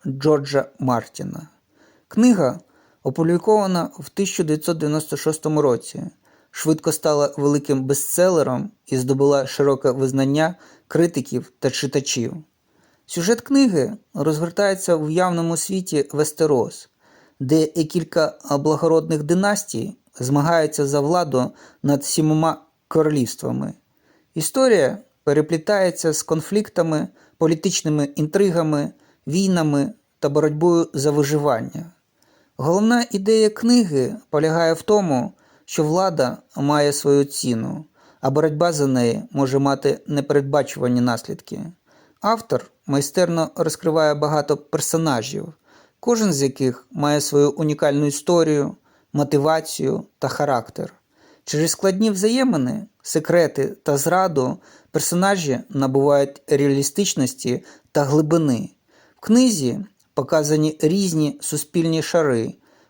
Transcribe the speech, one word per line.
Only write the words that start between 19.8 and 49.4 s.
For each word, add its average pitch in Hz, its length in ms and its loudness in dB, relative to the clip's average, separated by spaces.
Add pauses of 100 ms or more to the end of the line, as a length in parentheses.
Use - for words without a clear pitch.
змагаються 151 680 2
за 143 140 0
владу 143 500 0 (320)
над 143 220 0
сімома 156 580 0 (260)
королівствами. 143 880 -2 (600)
Історія 202 640 2 (260)
переплітається 165 880 0
з - 100 -4
конфліктами, 165 840 -2 (300)
політичними 160 640 0
інтригами, 156 880 -2 (340)
війнами 156 680 0 (260)
та 151 100 -2
боротьбою 156 640 2
за 147 160 0
виживання. 143 840 -2 (640)
Головна 214 540 2
ідея 214 400 2
книги 214 640 2 (140)
полягає 160 420 2
в 165 100 -4
тому, 180 500 0 (320)
що - 200 -2
влада 156 540 0 (180)
має 147 360 2
свою 143 320 2
ціну, 127 600 -4 (360)
а 135 100 0
боротьба 156 420 2
за 143 140 0
неї 120 440 0
може 139 280 0
мати 139 480 0
непередбачувані 139 920 0
наслідки. - 600 -4 (600)
Автор 214 500 -2 (160)
майстерно 160 720 0
розкриває 156 580 0
багато 147 420 0
персонажів, 151 960 -4 (480)
кожен 220 320 0
з 139 100 0
яких 131 480 -2
має 147 300 0
свою 143 300 2
унікальну 147 560 0
історію, 151 680 0 (400)
мотивацію 147 880 0 (140)